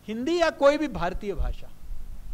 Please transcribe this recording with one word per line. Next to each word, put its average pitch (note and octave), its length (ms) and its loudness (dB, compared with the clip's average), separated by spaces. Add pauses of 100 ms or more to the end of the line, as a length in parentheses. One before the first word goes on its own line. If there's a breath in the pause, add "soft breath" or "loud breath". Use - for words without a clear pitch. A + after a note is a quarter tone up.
हिंदी B3+ 320 0
या D#4+ 120 6
कोई D4 260 6
भी D4+ 120 0
भारतीय F#3 460 -4
भाषा, - 320 -2 (680)